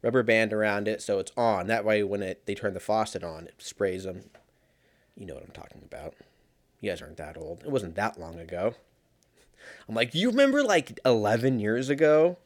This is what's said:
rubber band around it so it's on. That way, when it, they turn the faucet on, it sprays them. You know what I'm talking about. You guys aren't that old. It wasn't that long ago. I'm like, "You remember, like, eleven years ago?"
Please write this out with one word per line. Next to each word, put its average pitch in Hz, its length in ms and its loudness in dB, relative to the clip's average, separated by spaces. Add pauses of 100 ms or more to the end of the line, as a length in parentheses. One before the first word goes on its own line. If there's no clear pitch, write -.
rubber 120 220 2
band 110 320 4
around 104 340 0
it 110 140 -4
so 101 160 -2
it's 92 180 -6
on. 107 300 2
That 110 180 0
way, 107 180 2
when 98 200 -2
it, 92 240 -8
they 101 80 -4
turn 98 180 -4
the 90 80 -10
faucet 107 420 -2
on, 82 240 -10
it - 120 -20
sprays 92 460 -4
them. 92 260 -12 (840)
You 98 120 -16
know 65 80 -12
what 65 100 -16
I'm - 60 -20
talking - 340 -20
about. - 300 -14 (680)
You 101 100 -4
guys 87 120 -6
aren't - 160 -18
that 78 180 -12
old. 85 260 -12
It 147 80 -8
wasn't 101 260 -2
that 101 220 -2
long 82 220 -12
ago. 87 340 -4 (1120)
I'm 110 80 -10
like, 120 200 0
"You 202 160 2
remember, 277 320 4
like, 208 420 0
eleven 113 560 4
years 120 300 0
ago?" 156 560 4